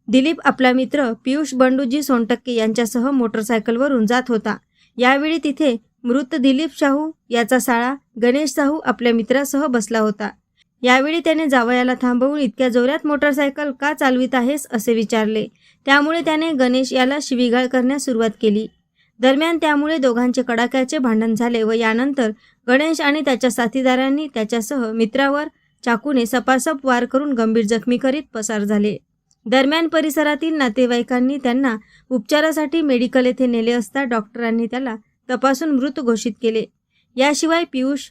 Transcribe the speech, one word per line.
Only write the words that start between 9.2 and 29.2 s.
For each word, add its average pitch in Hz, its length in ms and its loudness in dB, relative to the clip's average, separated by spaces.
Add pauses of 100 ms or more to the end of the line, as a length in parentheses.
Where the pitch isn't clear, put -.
बसला 233 340 0
होता. 214 300 -2 (520)
यावेळी 262 380 4
त्याने 320 280 0
जावयाला 247 540 2
थांबवून 254 380 0
"इतक्या 254 300 -2
जोरात 254 380 0
मोटरसायकल 285 640 0
का 285 220 -4
चालवित 262 420 0
आहेस?" 262 380 -2
असे 233 200 0
विचारले. 220 540 -2 (380)
त्यामुळे 294 360 2
त्याने 311 300 -2
गणेश 254 420 0
याला 262 280 0
शिवीगाळ 247 460 0
करण्यास 254 380 0
सुरुवात 226 240 0 (120)
केली. 220 260 0 (520)
दरम्यान 285 380 2
त्यामुळे 302 400 0
दोघांचे 247 440 0
कडाक्याचे 247 560 -2
भांडण 226 360 0
झाले 233 300 0
व 220 80 0
यानंतर 226 600 0 (360)
गणेश 302 340 2
आणि 311 200 0
त्याच्या 254 300 0
साथीदारांनी 262 840 0
त्याच्यासह 226 580 -4
मित्रावर 277 560 0 (380)
चाकूने 240 400 0
सपासप 262 580 0
वार 247 220 0
करून 277 280 -2
गंभीर 226 340 2
जखमी 233 300 0
करीत 269 260 -2 (100)
पसार 214 300 -4
झाले. 208 340 0 (480)